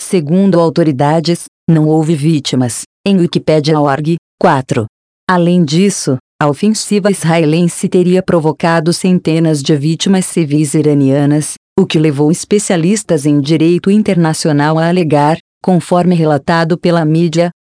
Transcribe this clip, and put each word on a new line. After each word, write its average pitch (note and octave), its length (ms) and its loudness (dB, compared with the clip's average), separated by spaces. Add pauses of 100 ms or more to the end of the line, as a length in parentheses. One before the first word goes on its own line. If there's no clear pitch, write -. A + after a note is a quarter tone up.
segundo F3 580 0
autoridades, D#3+ 840 0 (260)
não D#3 180 2
houve D#3 280 0
vítimas, C#3 680 -2 (220)
em G3 120 2
wikipedia D#3 640 0
org, D3 360 0 (240)
quatro. C#3 460 0 (440)
Além F3 340 2
disso, D#3 540 0 (240)
a D3 60 2
ofensiva G#3 640 -2
israelense E3+ 760 0
teria F3+ 360 2
provocado E3 680 0
centenas E3 680 0
de D#3 140 0
vítimas E3 500 -2
civis D3+ 480 -2
iranianas, D3 800 0 (260)
o F3 60 4
que D#3+ 140 -2
levou D3+ 320 0
especialistas F3 960 -2
em D3 140 2
direito D#3+ 520 0
internacional D#3+ 880 0
a E3 80 0
alegar, D#3+ 500 0 (260)
conforme F3+ 520 2
relatado E3 640 0
pela E3+ 280 0
mídia, E3+ 460 0 (180)